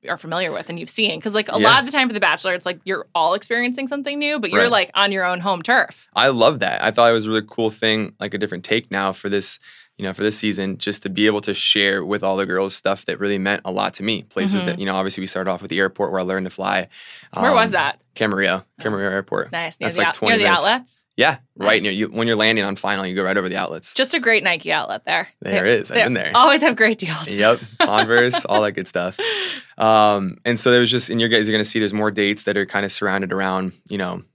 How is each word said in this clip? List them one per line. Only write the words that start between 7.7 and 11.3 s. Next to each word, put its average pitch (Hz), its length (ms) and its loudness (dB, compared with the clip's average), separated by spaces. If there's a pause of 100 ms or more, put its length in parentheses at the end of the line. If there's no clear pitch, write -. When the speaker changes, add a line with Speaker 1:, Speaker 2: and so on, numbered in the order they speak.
Speaker 2:
thing, 110 500 -2
like, 101 140 -8
a 104 40 -4
different 92 260 -6
take 117 260 -2
now 98 220 -2
for 98 180 -8
this, 98 280 -2 (380)
you 104 80 -12
know, 95 80 -4
for 101 120 -6
this 107 120 0
season, 98 400 -2
just - 280 -6
to 101 40 -6
be 98 180 0
able 104 140 2